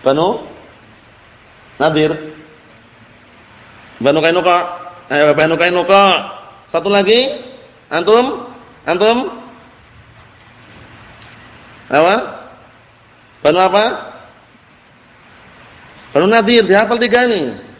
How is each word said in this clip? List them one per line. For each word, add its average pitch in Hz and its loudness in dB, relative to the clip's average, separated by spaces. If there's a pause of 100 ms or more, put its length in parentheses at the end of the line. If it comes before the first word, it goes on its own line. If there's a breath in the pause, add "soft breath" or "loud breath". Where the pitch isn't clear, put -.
(120)
Banu 170 -2 (1400)
Nadir. 156 0 (1900)
Banu 143 2
Kainuqa. 175 0 (500)
Ayo, 147 2
Banu 156 0
Kainuqa. 175 2 (640)
Satu 170 -4
lagi. 214 2 (560)
Antum? 220 0 (400)
Antum? 220 -2 (2500)
Apa? 165 2 (1200)
Banu 160 0
apa? 196 2 (2250)
Banu 160 0
Nadir. 226 2
Dihafal 214 2
tiga 240 0
ini. 160 -2 (240)